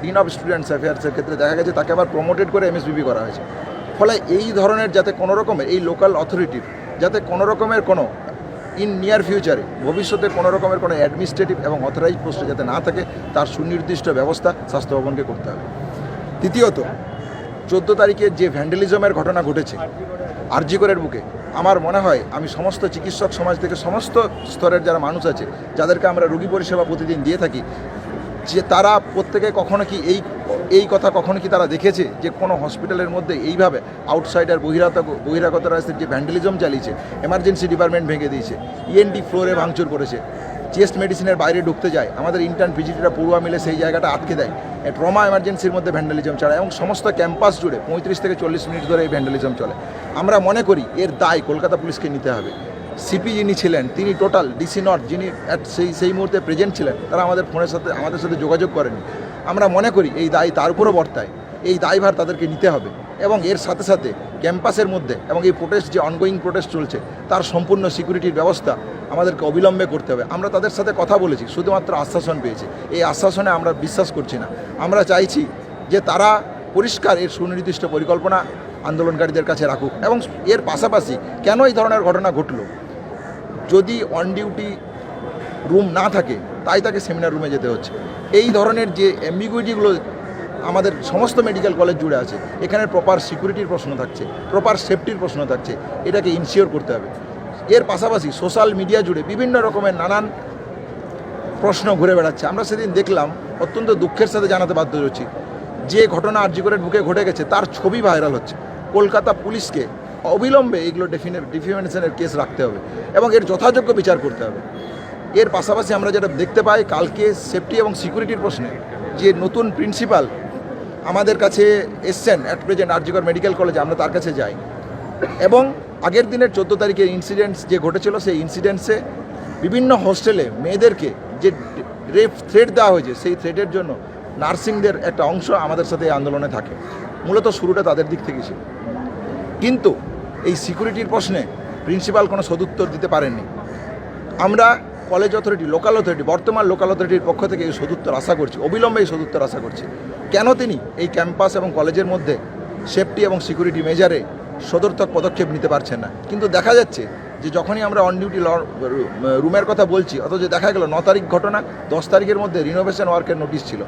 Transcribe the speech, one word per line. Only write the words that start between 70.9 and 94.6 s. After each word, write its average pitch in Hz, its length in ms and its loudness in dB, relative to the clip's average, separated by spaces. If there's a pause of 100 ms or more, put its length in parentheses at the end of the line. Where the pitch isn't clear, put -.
কথা 190 200 4
বলেছি, 143 300 2
শুধুমাত্র 185 460 0
আশ্বাসন 156 500 -2
পেয়েছি। 110 220 -6 (240)
এই 165 140 0
আশ্বাসনে 190 460 2
আমরা 165 240 2
বিশ্বাস 151 380 0
করছি 135 260 -6
না। 110 100 -6 (320)
আমরা 190 240 4
চাইছি 190 420 4 (440)
যে 196 100 4
তারা 208 420 4 (320)
পরিষ্কার 208 440 2
এর 175 120 -2
সুনির্দিষ্ট 180 560 -4
পরিকল্পনা 170 580 2 (400)
আন্দোলনকারীদের 156 600 0
কাছে 151 220 0
রাখুক 135 240 -2 (140)
এবং 226 160 2 (240)
এর 208 200 4
পাশাপাশি 156 520 0 (260)
কেন 226 220 6
এই 254 80 6
ধরনের 220 300 4
ঘটনা 180 280 4
ঘটল, 139 280 -2 (1120)
যদি 202 340 4 (160)
on 180 80 -2 (100)
duty 208 320 -6 (1000)
রুম 196 220 6
না 185 180 2
থাকে, 175 260 0 (300)
তাই 190 160 2
তাকে 202 180 -2
সেমিনার 165 320 -2
রুমে 151 180 -4
যেতে 135 180 -2
হচ্ছে, 113 240 -4 (400)
এই 220 180 6
ধরনের 220 440 2
যে 190 280 4
অ্যাম্বিগুইটিগুলো 208 720 0 (680)
আমাদের 185 280 2 (120)
সমস্ত 233 360 2
মেডিকেল 202 340 2
কলেজ 170 260 4
জুড়ে 151 180 2
আছে, 120 180 -2 (260)
এখানে 202 240 0
প্রপার 185 340 4
সিকিউরিটির 190 480 -4
প্রশ্ন 143 300 -4
থাকছে, 123 280 -6 (260)
প্রপার 202 240 4